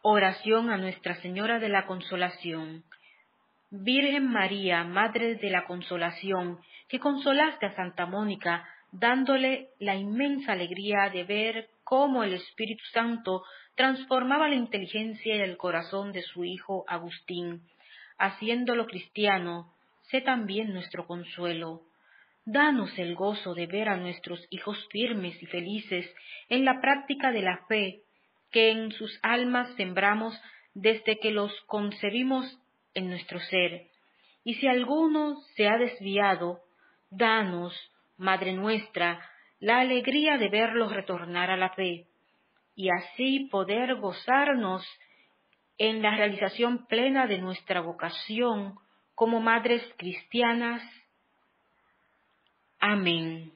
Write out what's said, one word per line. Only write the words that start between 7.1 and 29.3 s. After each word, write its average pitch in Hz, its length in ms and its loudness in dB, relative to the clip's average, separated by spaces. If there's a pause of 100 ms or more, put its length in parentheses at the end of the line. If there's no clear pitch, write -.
a 196 100 -6
Santa 180 300 -4
Mónica, 185 640 -2 (220)
dándole 262 880 2
la 202 160 0
inmensa 233 580 -2
alegría 196 560 0
de 185 140 -4
ver 214 460 -2 (140)
cómo 262 400 4
el 190 120 0
Espíritu 220 480 -8 (100)
Santo 226 500 0 (320)
transformaba 262 720 4
la 294 80 4
inteligencia 220 800 -2
y 208 60 0
el 185 160 -2
corazón 185 560 -4
de 185 80 -6
su 175 240 -8
hijo 185 420 -6
Agustín, 170 760 -8 (540)
haciéndolo 233 680 -4
cristiano, 180 840 -4 (360)
sé 262 120 -2
también 220 520 -2
nuestro 180 320 -10
consuelo. 170 760 -6 (640)
Danos 262 520 2
el 175 160 -4
gozo 196 400 -2
de 170 140 -6
ver 208 220 -2
a 190 80 0
nuestros 175 520 -10
hijos 202 400 -10
firmes 208 540 -4
y - 40 -14
felices 180 640 -6 (380)
en 254 160 2
la 262 160 4
práctica 277 520 2
de 220 100 0
la 180 260 -2
fe 202 360 -2 (480)
que 226 200 8
en 220 220 -4
sus - 280 -12
almas 247 540 2